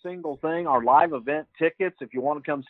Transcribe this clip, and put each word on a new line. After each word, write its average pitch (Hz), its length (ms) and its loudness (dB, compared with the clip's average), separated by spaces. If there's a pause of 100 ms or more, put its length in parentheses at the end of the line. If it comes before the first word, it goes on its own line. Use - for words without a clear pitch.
single 175 360 -10
thing, 165 280 -4
our 131 180 2
live 147 300 6
event 143 340 -4 (120)
tickets. 170 420 -2
If 127 100 -12
you 127 100 -6
wanna 147 200 -2
come 139 280 -6